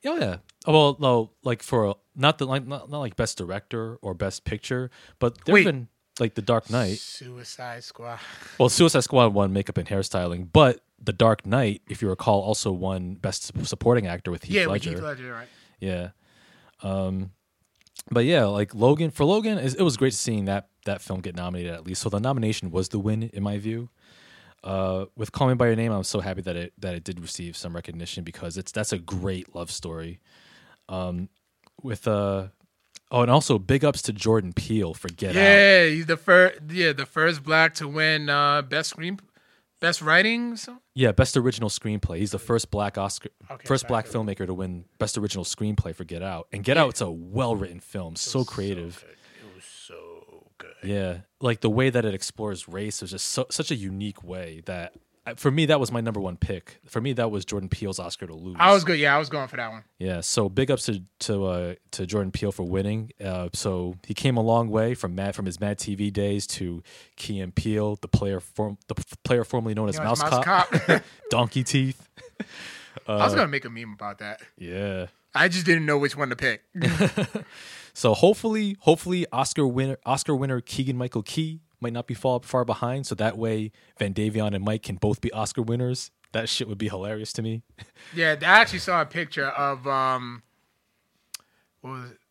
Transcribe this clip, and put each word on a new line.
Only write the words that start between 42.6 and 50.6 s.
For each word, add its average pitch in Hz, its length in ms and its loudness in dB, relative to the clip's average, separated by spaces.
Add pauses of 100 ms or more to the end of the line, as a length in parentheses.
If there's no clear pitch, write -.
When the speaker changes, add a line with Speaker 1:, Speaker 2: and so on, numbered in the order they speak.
Speaker 1:
black 101 260 -2
Oscar, 101 340 -6 (200)
Speaker 2:
Okay, - 160 -16
Speaker 1:
first 131 180 2
Speaker 2:
back 120 40 -14
Speaker 1:
black 113 160 0
Speaker 2:
to - 60 -16
it. - 40 -14
Speaker 1:
filmmaker 104 320 -4
to 92 80 -4
win 90 300 -8 (140)
best - 200 -2
original 101 260 -4
screenplay 104 480 -2
for 90 120 -10
Get 85 180 -10
Out. 90 300 -8
And 104 100 -10
Get 127 140 4
Speaker 2:
Yeah. 160 80 6
Speaker 1:
Out's - 160 -2
a 98 100 -2
well-written 92 720 -4
film, 87 340 -10
Speaker 2:
It 82 40 -10
Speaker 1:
so - 220 -2
Speaker 2:
was 120 60 0
so - 60 -14
Speaker 1:
creative. 90 520 -6
Speaker 2:
good. 80 120 -20 (340)
It 92 60 -20
was 95 80 -20
so 85 960 -20
good. 85 160 -20 (100)